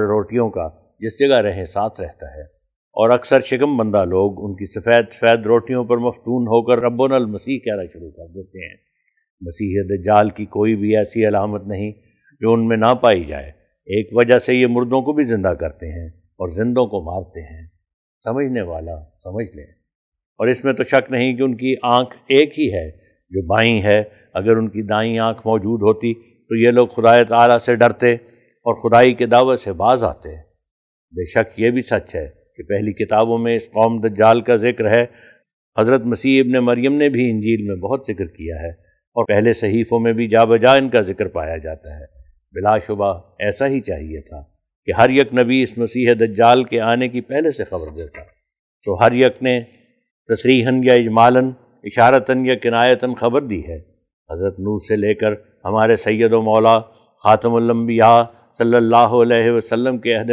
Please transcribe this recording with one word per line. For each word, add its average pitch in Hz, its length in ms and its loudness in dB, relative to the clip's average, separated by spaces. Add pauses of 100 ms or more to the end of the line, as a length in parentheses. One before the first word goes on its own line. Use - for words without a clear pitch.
روٹیوں 107 440 -2
کا 85 180 -8 (340)
جس 110 180 -10
جگہ 135 220 2
رہیں 95 260 -4
ساتھ 107 320 -6
رہتا - 340 -16
ہے، 76 80 -18 (540)
اور 113 140 2
اکثر 123 360 2
شکم 135 300 -2
بندہ 104 300 0
لوگ 95 380 -2
ان 101 120 -10
کی 95 120 -12
سفید 113 440 0
سفید 117 340 0
روٹیوں 117 380 0
پر 120 160 -2
مفتون 120 460 -4
ہو 113 180 2
کر 123 160 0
ربنا 123 360 0
المسیح 120 420 -6
کہنا 104 260 -8
شروع 82 260 -18
کر 85 220 -20
دیتے 92 340 -18
ہیں۔ - 100 -20 (640)
مسیح 95 460 -6
دجال 104 420 2
کی 104 200 -12
کوئی 110 260 -2
بھی 107 200 -2
ایسی 107 320 -2
علامت 104 380 -4
نہیں 104 260 -10 (480)
جو 113 120 0
ان 113 160 0
میں 113 80 0
نہ 113 260 2
پائی 98 220 4
جائے۔ 73 320 -14 (320)
ایک 104 240 -4
وجہ 120 260 4
سے 127 160 -2
یہ 123 140 2
مردوں 123 340 -2
کو 143 100 -4
بھی 147 120 0
زندہ 101 360 -2
کرتے 82 280 -10
ہیں 82 200 -12
اور - 460 -14
زندوں 120 320 -2
کو 98 160 -8
مارتے 87 400 -12
ہیں۔ 80 240 -20 (580)
سمجھنے 127 380 -4
والا 82 340 -10 (220)
سمجھ 101 280 -10
لے۔ 76 160 -20 (800)
اور 113 80 0
اس 127 160 -2
میں 135 80 0
تو 120 120 -4
شک 131 260 0
نہیں 127 260 -2
کہ 127 60 -4
ان 131 140 0
کی 127 180 -4 (140)
آنکھ 123 280 0 (120)
ایک 147 300 2
ہی 151 140 0
ہے 82 160 -6 (440)
جو 92 140 -4
بائیں 110 360 2
ہے۔ 104 200 2 (320)
اگر 104 220 2
ان 110 120 -2
کی 104 160 -8
دائیں 110 360 -4
آنکھ 113 260 -4
موجود 110 360 -2
ہوتی 110 320 0
تو - 420 -10
یہ 117 140 4
لوگ 120 260 4
خدائے 117 280 6
تعالیٰ 120 340 4
سے 120 180 -2
ڈرتے 120 360 2
اور - 680 -8
خدائی 120 340 4
کے 120 140 -2
دعوے 123 280 4
سے 101 180 -8
باز 117 300 0
آتے۔ 80 300 -8 (800)
بے 87 160 -8
شک - 300 -2
یہ 113 100 2
بھی 123 140 -2
سچ 101 300 -4
ہے 80 120 -8
کہ - 380 -20
پہلی 101 300 -4
کتابوں 113 440 -2
میں 117 180 -2
اس - 140 -8
قوم 113 300 0
دجال 110 400 2
کا 120 180 2
ذکر 113 300 -2
ہے۔ 117 160 2 (720)
حضرت 113 300 2
مسیح 131 340 2
ابن 127 240 0
مریم 123 300 0
نے 147 140 2
بھی 123 220 -2
انجیل 107 360 -2
میں 98 120 -6
بہت 120 300 -6
ذکر 92 200 -8
کیا 80 340 -12
ہے، 85 80 -10 (460)
اور 117 100 0
پہلے 110 280 2
صحیفوں 113 460 -2
میں 117 120 0
بھی 113 160 -4
جا 113 180 4
بجا 117 280 4
ان 135 140 2
کا 117 160 0
ذکر 92 260 -6
پایا 82 280 -8
جاتا 78 400 -14
ہے۔ 73 80 -20 (480)
بلا 104 240 0
شبہ 101 340 -4 (260)
ایسا 104 280 -4
ہی 135 140 -2
چاہیے 78 400 -10
تھا 76 200 -20 (480)
کہ 92 40 -2
ہر 117 180 4
یک 135 240 2
نبی 127 280 2
اس 123 160 -6
مسیح 120 420 0
دجال 117 440 4
کے 117 180 -4
آنے 120 260 0
کی 120 140 -8
پہلے 151 300 -2
سے 104 120 -10
خبر 80 320 -10
دیتا۔ 78 260 -16 (640)
تو 101 100 -4
ہر 117 180 4
یک 131 280 2
نے 123 180 0 (680)
تصریحاً 127 560 2
یا 127 100 6
اجمالاً، 120 560 4 (340)
اشارتاً 127 640 2
یا 127 160 0
کنایتاً 123 520 0
خبر 120 300 -2
دی 104 180 -8
ہے۔ 80 160 -14 (520)
حضرت 92 300 -6
نوح 104 180 -4 (100)
سے 110 80 0
لے 104 180 0
کر 107 180 -2 (320)
ہمارے 110 340 2
سید 110 340 0
و 113 100 2
مولا 110 320 4 (500)
خاتم 110 300 4
الانبیاء 117 640 4 (420)
صلی 117 160 2
اللہ 117 400 4
علیہ 117 340 2
وسلم 120 480 -2
کے 117 160 -2
عہد 113 180 -4